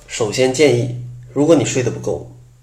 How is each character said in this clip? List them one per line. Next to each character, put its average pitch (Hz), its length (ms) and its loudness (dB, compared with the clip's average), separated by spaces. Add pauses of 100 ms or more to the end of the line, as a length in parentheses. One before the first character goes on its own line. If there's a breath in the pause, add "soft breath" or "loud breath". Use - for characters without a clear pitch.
首 104 260 -4
先 131 220 2
建 131 240 4
议， - 180 -4 (340)
如 143 160 0
果 165 80 6
你 135 80 4
睡 131 200 -2
得 113 80 0
不 - 100 -10
够， 82 300 -6 (320)